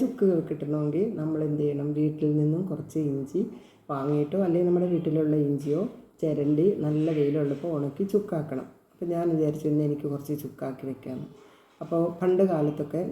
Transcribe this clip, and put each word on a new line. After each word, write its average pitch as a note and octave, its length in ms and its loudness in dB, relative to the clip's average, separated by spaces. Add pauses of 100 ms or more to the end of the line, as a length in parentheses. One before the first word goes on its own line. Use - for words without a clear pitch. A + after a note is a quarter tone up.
ചുക്ക് G#3 260 2 (220)
കിട്ടണമെങ്കിൽ D3+ 720 -2
നമ്മൾ D#3 260 -2
എന്ത് D3+ 140 0
ചെയ്യണം? C#3+ 360 0
വീട്ടിൽ D3+ 320 0 (100)
നിന്നും D#3 300 2
കുറച്ച് D3+ 280 -6 (140)
ഇഞ്ചി C#3 300 -2 (480)
വാങ്ങിയിട്ടോ, D3 560 0
അല്ലെങ്കിൽ F3 240 4
നമ്മുടെ F3+ 240 2
വീട്ടിലുള്ള D#3 400 2 (140)
ഇഞ്ചിയോ C#3+ 340 0 (400)
ചിരണ്ടി D3+ 460 2 (180)
നല്ല D#3 320 2
വെയിലുള്ളപ്പോൾ D3 600 0
ഉണക്കി C#3+ 360 -2
ചുക്കാക്കണം. D#3 540 -2 (260)
അപ്പോൾ F3 220 -4
ഞാൻ E3+ 180 0
വിചാരിച്ചു, D3+ 380 2
ഇന്ന് D3+ 180 4
എനിക്ക് D3 240 -2
കുറച്ച് C#3+ 300 -4
ചുക്കാക്കി C3+ 460 -10
വെക്കാമെന്ന്. C3 380 -10 (540)
അപ്പോൾ E3 180 0 (200)
പണ്ട് F#3 200 4 (100)
കാലത്തൊക്കെ D3+ 500 0 (120)